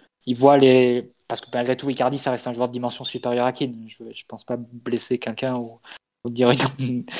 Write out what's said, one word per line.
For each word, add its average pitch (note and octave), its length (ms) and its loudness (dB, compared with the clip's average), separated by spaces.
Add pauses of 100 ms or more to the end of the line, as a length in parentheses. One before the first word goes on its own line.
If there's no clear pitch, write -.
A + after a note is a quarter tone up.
(260)
il B2+ 100 -2
voit C#3 220 6
les, B2+ 540 4 (160)
parce - 140 -6
que - 120 -18
malgré B2 240 -2
tout, C#3 120 -6
Icardi, C3 280 -2
ça C3 140 -4
reste B2 160 -6
un B2 60 -6
joueur B2 140 -2
de B2 60 -6
dimension B2 320 -6
supérieure B2 400 -2
à B2+ 80 0
Keane. A#2+ 340 -6
Je, - 160 -20 (100)
je - 140 -18
pense - 160 -16
pas B2 140 -6
blesser A#2+ 640 -4
quelqu'un B2+ 360 -4
ou, A#2 240 -10 (460)
ou B2 60 -4
dire A#2+ 200 4
une, B2+ 540 0 (140)